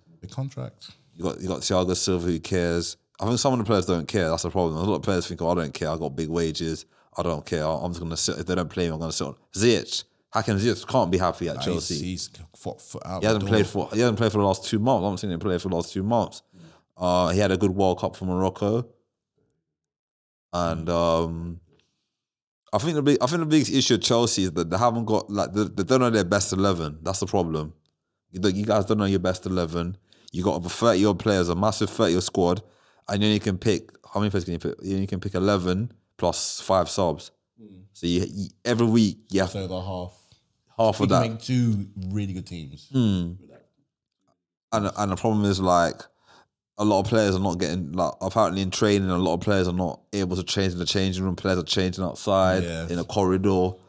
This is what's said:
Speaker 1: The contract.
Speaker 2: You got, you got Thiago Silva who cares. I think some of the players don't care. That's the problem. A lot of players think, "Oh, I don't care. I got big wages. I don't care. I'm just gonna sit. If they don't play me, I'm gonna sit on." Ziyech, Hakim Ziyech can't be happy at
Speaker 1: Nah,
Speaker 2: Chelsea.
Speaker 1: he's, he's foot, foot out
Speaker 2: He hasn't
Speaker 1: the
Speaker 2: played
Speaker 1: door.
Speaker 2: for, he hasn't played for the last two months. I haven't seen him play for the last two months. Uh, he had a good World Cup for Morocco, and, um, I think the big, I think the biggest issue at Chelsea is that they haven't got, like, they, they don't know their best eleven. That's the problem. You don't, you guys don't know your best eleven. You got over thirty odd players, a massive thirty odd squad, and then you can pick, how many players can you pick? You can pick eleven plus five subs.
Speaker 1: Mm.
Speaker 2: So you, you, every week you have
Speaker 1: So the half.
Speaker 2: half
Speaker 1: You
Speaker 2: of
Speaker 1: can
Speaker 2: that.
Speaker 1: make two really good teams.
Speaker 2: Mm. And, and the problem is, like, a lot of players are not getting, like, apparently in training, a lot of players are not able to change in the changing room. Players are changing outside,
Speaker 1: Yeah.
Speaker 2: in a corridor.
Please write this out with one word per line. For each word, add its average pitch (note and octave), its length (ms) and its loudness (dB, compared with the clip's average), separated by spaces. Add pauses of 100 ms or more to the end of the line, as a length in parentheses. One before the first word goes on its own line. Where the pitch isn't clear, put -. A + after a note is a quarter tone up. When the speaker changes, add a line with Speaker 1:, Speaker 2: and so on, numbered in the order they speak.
(200)
Speaker 1:
The - 60 -16
contract. - 640 -12 (260)
Speaker 2:
You E2 80 -12
got, - 160 -4
you F#2 80 -6
got D#2 140 -4
Thiago F2+ 340 2
Silva F2+ 300 0
who E2+ 120 0
cares. E2+ 600 -2 (200)
I G2 80 -6
think A#2+ 120 0
some C3 160 2
of B2 60 0
the G#2+ 40 -4
players A2 220 2
don't E2+ 200 0
care. F2+ 220 0
That's E2 140 0
the F2 80 -4
problem. E2+ 260 0
A E2+ 60 -4
lot G2 140 0
of C#2+ 60 -6
players F#2 240 -2
think, E2 140 -10
"Oh, E2 120 0
I - 20 2
don't D#2 180 -2
care. D#2 160 -6
I D#2+ 80 -2
got D2+ 180 -6
big D#2 140 -4
wages. D#2+ 560 -2 (320)
I F2 60 -2
don't E2 240 -4
care. D#2 180 -2
I'm D#2+ 280 -2
just E2+ 80 -10
gonna E2 160 -6
sit. - 220 -2
If E2 80 -8
they F2 100 -2
don't F2 120 -2
play F2 200 -2
me, D#2+ 60 -2
I'm D#2 60 -8
gonna D#2+ 120 -6
sit D#2+ 140 -6
on." C#2 100 -10 (200)
Ziyech, G#2+ 480 2 (300)
Hakim A2 240 0
Ziyech G#2+ 280 0
can't G#2+ 240 2
be F#2 80 4
happy F2 300 0
at C#2+ 80 -6
Speaker 1:
Nah, B1+ 60 -8
Speaker 2:
Chelsea. E2+ 320 -4
Speaker 1:
he's, D2 80 -6
he's F2+ 280 -8 (260)
foot, - 260 -12
foot - 240 -14
out F2+ 160 -6
Speaker 2:
He G2+ 40 2
hasn't G#2+ 180 2
Speaker 1:
the G2 40 -4
Speaker 2:
played G#2+ 140 6 (100)
Speaker 1:
door. F#2+ 160 -2
Speaker 2:
for, - 60 -10
he A2 60 2
hasn't A#2 180 2
played A2 140 2
for G#2 60 0
the G2+ 60 4
last F#2+ 220 0
two G#2+ 140 0
months. A#2 220 2
I - 20 -2
haven't G2 140 -2
seen G2+ 120 -6
him F2 100 -4
play F#2 160 0
for F#2+ 140 -6
the F2 60 0
last E2+ 180 -4
two F#2+ 80 -2
months. G#2+ 400 0 (540)
Uh, F2+ 340 2
he F#2 100 2
had G2 100 4
a F#2+ 60 4
good F#2+ 160 2
World F#2+ 260 2
Cup - 160 -4
for - 100 -10
Morocco, F#2+ 640 0 (1700)
and, E2 360 -2
um, E2+ 720 0 (1120)
I G#2+ 60 0
think D#3 160 -2
the D3 80 0
big, C#3+ 180 4
I - 60 4
think E3+ 140 -2
the D#3+ 60 -2
biggest D3+ 260 4
issue B2+ 220 4
at F#2+ 80 2
Chelsea A#2 420 2
is F2+ 80 -2
that E2 180 -2
they F2+ 80 2
haven't A#2 260 2
got, G#2+ 260 -2
like, F#2+ 220 -2
they, G#2 120 2
they G2 200 -2
don't B2+ 160 4
know B2 100 4
their G#2+ 140 4
best F#2+ 280 0
eleven. F2 500 0
That's F2 180 -6
the G2 60 -2
problem. E2 460 -2 (600)
You F#2 80 -10
don't, F#2+ 140 2
you G2+ 100 -4
guys G#2+ 200 2
don't G#2+ 140 0
know G#2 60 2
your G2 160 2
best F#2 260 -2
eleven. F2 500 -2 (360)
You - 100 -4
got G3+ 140 2
over F2 120 -6
thirty G2+ 360 4
odd G2+ 160 4
players, F#2+ 280 2
a F2 60 0
massive G2+ 360 0
thirty F2+ 260 2
odd F2+ 80 0
squad, F2+ 380 2 (460)
and G2+ 140 -2
then G#2+ 100 4
you G#2+ 80 2
can F#2+ 180 -2
pick, G2+ 320 -2 (220)
how G#2 80 -4
many G#2 100 0
players F#2+ 140 -2
can F2 100 -6
you E2 40 -6
pick? D#2+ 240 -6
You G2 240 -2
can F#2+ 140 -6
pick F#2+ 140 -8
eleven F#2+ 580 0 (240)
plus - 440 -2
five F#2 280 2
subs. F2+ 420 -2 (300)
Speaker 1:
Mm. G#2 220 -20 (100)
Speaker 2:
So - 160 -8
you, F2 200 2
you, F#2+ 200 -8 (160)
every A#2 220 2
week A2 320 4 (120)
you F#2+ 100 2
have F#2 100 0
Speaker 1:
So G2 180 -6
the F#2 120 -6
half. F2+ 320 -8 (640)
Speaker 2:
half A2 220 2
Speaker 1:
You C#3 60 4
Speaker 2:
of B2 60 4
Speaker 1:
can F#2 120 6
Speaker 2:
that. A2+ 80 0
Speaker 1:
make A2+ 120 -10
two A#2 440 2 (260)
really G2+ 200 -4
good F2+ 140 -10
teams. D#2 460 -14
Speaker 2:
Mm. F#2+ 440 0 (1400)
And, G#2 240 0
and G2+ 160 0
the F2+ 40 0
problem G#2+ 280 2
is, G2 160 4
like, F2 420 4 (760)
a G#2 60 0
lot G#2 140 6
of G2+ 80 2
players G#2+ 300 4
are F#2 40 0
not F2+ 200 0
getting, E2 320 -2
like, F2 280 -2
apparently F#2+ 400 0
in F#2 120 -2
training, G2+ 360 4
a F2+ 80 0
lot F2+ 180 2
of F2+ 60 -2
players F#2+ 280 2
are F2 40 -2
not F2+ 280 -2 (120)
able F#2+ 220 0
to F#2 80 -2
change F#2+ 300 -2
in F2 80 -6
the E2+ 40 -4
changing F#2+ 380 0
room. F#2 140 -2
Players F#2 220 0
are F2 40 0
changing F#2 400 -2
outside, F#2 600 2
Speaker 1:
Yeah. E2 240 -6
Speaker 2:
in F2 100 -4
a E2+ 60 -4
corridor. F#2 720 2 (140)